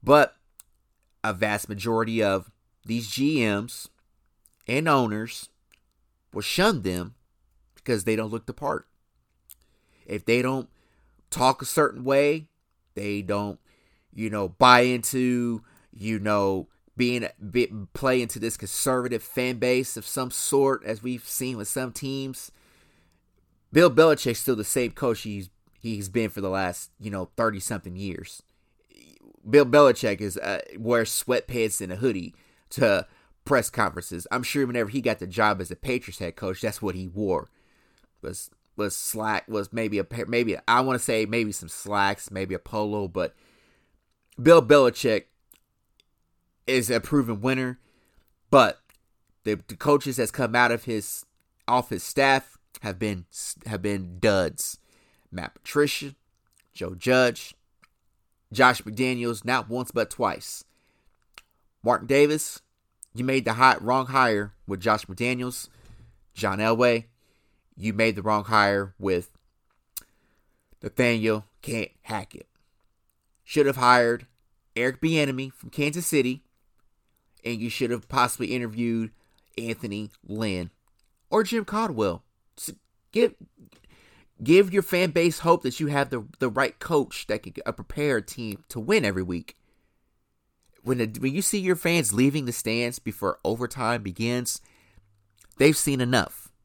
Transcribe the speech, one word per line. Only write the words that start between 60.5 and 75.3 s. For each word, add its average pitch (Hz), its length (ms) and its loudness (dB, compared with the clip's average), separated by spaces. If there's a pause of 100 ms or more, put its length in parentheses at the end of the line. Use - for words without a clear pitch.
Martin 117 240 2
Davis, 147 540 2 (520)
you 120 120 -6
made 135 200 0
the 113 100 0
hot, 127 280 6
wrong 127 240 0
hire 113 480 2 (120)
with 98 140 -6
Josh 107 260 2
McDaniels. 123 640 -4 (640)
John 98 260 -2
Elway, 117 480 2 (720)
you 104 140 -4
made 107 240 2
the 101 60 -8
wrong 107 220 0
hire 101 540 2
with 92 320 -2 (1500)
Nathaniel 110 640 0 (180)
Kent 113 300 -8 (100)
Hackett. - 460 -12 (960)
Should 147 220 2
have 139 100 0
hired 123 500 4 (500)
Eric 127 240 -2
Bieniemy 139 520 -2